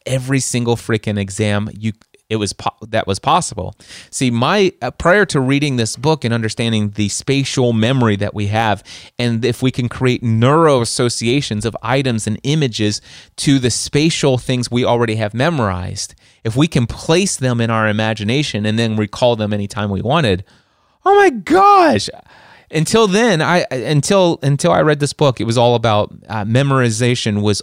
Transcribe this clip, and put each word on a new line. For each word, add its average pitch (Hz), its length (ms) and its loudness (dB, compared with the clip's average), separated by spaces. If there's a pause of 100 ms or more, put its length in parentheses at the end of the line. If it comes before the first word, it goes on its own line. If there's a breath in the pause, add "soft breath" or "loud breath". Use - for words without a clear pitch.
every 131 320 -2
single 120 360 -2
freaking 107 440 -2
exam 104 560 -2
you 107 180 -6 (340)
it 110 100 -4
was 104 160 -4
po-, - 220 -8 (120)
that 110 180 -2
was 95 140 -4
possible. 110 560 -2 (340 loud breath)
See, 127 220 -2
my, 160 500 2
uh, 127 80 -4
prior 185 360 2
to - 140 -2
reading 139 360 0
this 113 200 -2
book 143 300 -2
and 113 80 0
understanding 110 580 -2
the 104 180 -2
spatial 131 640 -2
memory 117 440 2
that 101 180 -4
we 104 140 -4
have, 107 360 0 (360 loud breath)
and 117 260 0
if 120 160 -2
we 131 80 2
can 123 200 -4
create 127 340 -2
neuro 131 580 4
associations 117 840 -2
of 107 180 -4
items 123 420 -2
and 110 180 -4
images 123 560 0 (380 loud breath)
to 139 220 2
the 123 100 0
spatial 143 680 0
things 123 320 -4
we 120 120 0
already 113 340 0
have 110 180 -4
memorized, 101 800 -2 (280 soft breath)
if 113 120 -4
we 151 120 4
can 123 200 0
place - 500 -2
them 123 240 -2
in 117 80 0
our 110 180 0
imagination 107 800 -2
and 107 140 0
then 113 160 0
recall 117 400 0
them 107 180 -2
anytime 101 380 -4
we 95 100 -2
wanted, 110 420 0 (640 soft breath)
oh 392 100 4
my 403 140 6
gosh! 320 800 4 (600 loud breath)
Until 208 360 2
then, 190 360 2
I, 165 260 2
until, 151 720 2
until 143 300 2
I 165 100 4
read 151 180 2
this 143 140 -2
book, 139 260 0
it 104 40 -2
was 113 160 0
all 120 160 4
about, 110 360 0 (160)
uh, 107 160 -6
memorization 120 1000 0
was 104 200 0